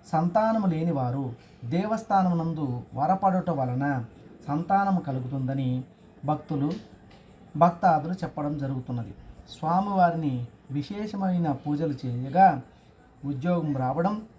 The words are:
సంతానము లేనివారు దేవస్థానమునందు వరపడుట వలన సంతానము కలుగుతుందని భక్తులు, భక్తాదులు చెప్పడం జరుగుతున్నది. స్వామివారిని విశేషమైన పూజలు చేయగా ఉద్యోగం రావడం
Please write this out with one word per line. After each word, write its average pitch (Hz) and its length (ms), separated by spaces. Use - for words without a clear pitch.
సంతానము 208 540
లేనివారు 139 680
దేవస్థానమునందు 170 1160
వరపడుట 180 560
వలన 131 540
సంతానము 185 520
కలుగుతుందని 131 840
భక్తులు, 151 480
భక్తాదులు 165 560
చెప్పడం 151 460
జరుగుతున్నది. 127 560
స్వామివారిని 165 880
విశేషమైన 185 800
పూజలు 147 420
చేయగా 131 560
ఉద్యోగం 147 520
రావడం 165 460